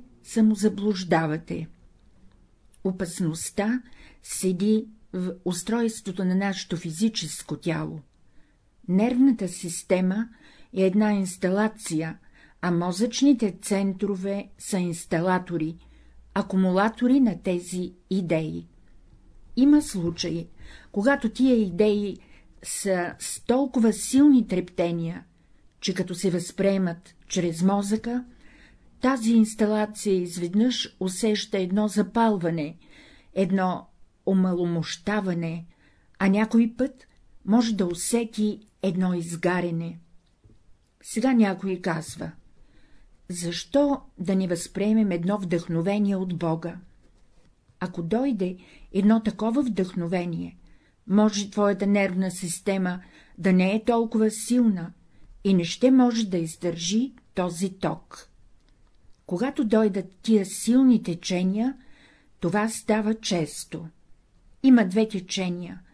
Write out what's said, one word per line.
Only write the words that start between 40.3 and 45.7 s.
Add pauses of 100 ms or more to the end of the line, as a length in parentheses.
Сега
някой
казва: (960)
„Защо (180)
да
не
възприемем
едно
вдъхновение